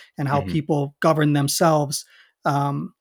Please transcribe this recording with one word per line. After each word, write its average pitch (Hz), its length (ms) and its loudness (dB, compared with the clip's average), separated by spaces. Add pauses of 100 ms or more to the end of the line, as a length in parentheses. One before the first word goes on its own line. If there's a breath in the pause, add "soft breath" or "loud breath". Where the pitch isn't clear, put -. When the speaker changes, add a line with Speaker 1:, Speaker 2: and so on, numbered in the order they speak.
(180 loud breath)
Speaker 1:
and 143 100 -4
how 139 140 0
Speaker 2:
Mm-hmm. 95 100 -6
Speaker 1:
people 147 480 -2
govern 151 340 2
themselves, 147 720 0 (380 soft breath)
um, 143 580 -2